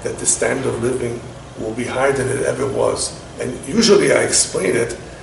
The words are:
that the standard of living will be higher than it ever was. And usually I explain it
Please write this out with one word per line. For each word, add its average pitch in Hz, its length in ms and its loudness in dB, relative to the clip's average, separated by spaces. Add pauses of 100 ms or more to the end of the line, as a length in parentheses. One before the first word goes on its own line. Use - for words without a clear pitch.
that 107 160 -6
the - 80 -4
standard 127 400 0
of 117 160 -2
living 120 380 -2 (380)
will 110 160 -6
be 120 100 -4
higher 135 280 0
than 127 160 0
it - 160 0
ever 127 220 0
was. - 520 0 (220)
And 123 120 -4 (140)
usually 170 460 6
I 117 100 6
explain 165 540 2
it - 200 -2 (260)